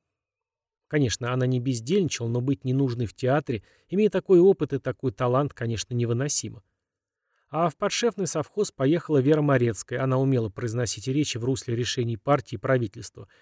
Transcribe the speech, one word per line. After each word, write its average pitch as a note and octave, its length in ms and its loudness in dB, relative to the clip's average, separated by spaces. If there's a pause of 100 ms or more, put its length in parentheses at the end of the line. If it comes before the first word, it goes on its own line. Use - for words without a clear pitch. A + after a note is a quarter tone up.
(880)
Конечно, B2 440 0
она B2+ 140 0
не B2+ 120 2
бездельничала, B2+ 680 -2
но A#2+ 140 -2
быть C3+ 220 -2
ненужной B2+ 420 0
в - 80 -14
театре, C3 480 -2 (260)
имея G3+ 220 2
такой F#3 300 4
опыт F3+ 340 4
и C#3 40 -2
такой C3 320 -4
талант, B2+ 440 0
конечно, A#2 400 -6
невыносимо. A#2+ 680 -2 (880)
А E3 160 0
в - 80 -6
подшефный G3+ 500 -2
совхоз - 460 -2
поехала D3 460 2
Вера D3+ 240 4
Морецкая. B2 600 0
Она C3 160 2
умела C3 300 2
произносить A#2 580 -6
речи C3+ 300 -2
в A2+ 80 -6
русле B2 320 -2
решений A#2 400 -4
партии C#3 380 -2
и A2 40 -8
правительства, - 680 -4 (140)